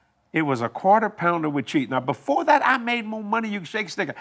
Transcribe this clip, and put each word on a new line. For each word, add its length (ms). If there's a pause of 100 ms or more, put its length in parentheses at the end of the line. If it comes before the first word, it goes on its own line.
(300)
It 120
was 180
a 80
quarter 400
pounder 400
with 160
cheese. 240
Now, 120
before 420
that, 200
I 140
made 280
more 180
money. 260
You 100
can 60
shake 220
a 20
stick. 320